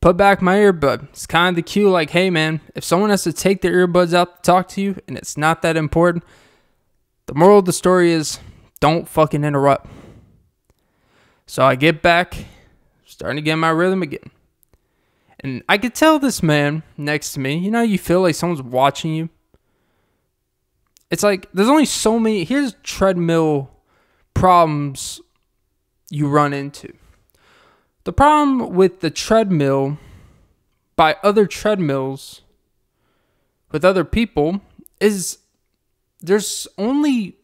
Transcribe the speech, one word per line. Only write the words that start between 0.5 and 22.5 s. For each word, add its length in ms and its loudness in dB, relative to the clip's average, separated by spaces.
earbud. 520 0
It's 160 -18
kinda 300 0
the 60 -2
cue, 280 0
like, 220 0
"Hey, 180 0
man, 320 -2
if 80 -10
someone 260 0
has 140 2
to 100 -2
take 280 -2
their 260 2
earbuds 260 2
out 220 0
to 60 -20
talk 280 2
to 120 -8
you, 160 -4
and 100 -10
it's 200 -14
not 240 0
that 140 0
important, 480 0
the 80 -14
moral 260 6
of 60 0
the 80 -2
story 380 2
is 280 -4
don't 280 0
fucking 360 0
interrupt." 440 0
So 180 -2
I 120 4
get 260 0
back, 440 0
starting 320 -10
to 40 -8
get 140 -2
my 140 0
rhythm 320 0
again. 300 -12
And 300 -10
I 80 2
could 180 -4
tell 240 4
this 240 -4
man 400 0
next 360 -6
to 60 -8
me, 180 -4
you 140 -4
know, 100 0
you 160 0
feel 240 0
like 140 2
someone's 260 -4
watching 520 -2
you. 160 -6
It's 140 -4
like, 300 0
there's 160 2
only 160 4
so 340 0
many, 240 -2
here's 400 -4